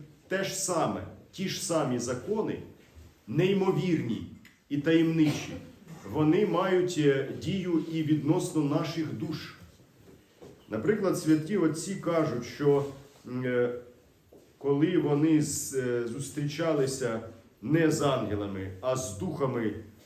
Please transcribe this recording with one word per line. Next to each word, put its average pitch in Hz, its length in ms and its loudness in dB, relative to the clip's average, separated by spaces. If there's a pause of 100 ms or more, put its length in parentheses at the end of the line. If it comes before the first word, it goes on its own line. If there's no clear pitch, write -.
(280)
те 196 160 -2
ж - 100 -6
саме, 110 520 -2 (240)
ті - 180 -6
ж - 160 -8
самі 131 340 0
закони, 151 600 -4 (680)
неймовірні 165 1000 2 (420)
і 143 100 -2
таємничі, 160 760 4 (600)
вони 160 340 4
мають, 180 520 2
е, 139 300 4 (140)
дію 175 500 0
і 160 100 0
відносно 156 600 2
наших 143 520 -2
душ. - 400 -8 (1160)
Наприклад, 175 480 0
святі 156 380 2
отці 165 380 0
кажуть, 156 500 0
що, 143 400 2 (440)
м, 127 160 -6
е, 123 300 2 (840)
коли 147 400 2
вони 151 440 4
з, - 320 -6
е, 120 340 0
зустрічалися 139 1120 -2 (420)
не 156 280 4
з 143 120 0
ангелами, 101 680 -2 (100)
а 131 160 0
з - 220 -6
духами 127 560 -2 (320)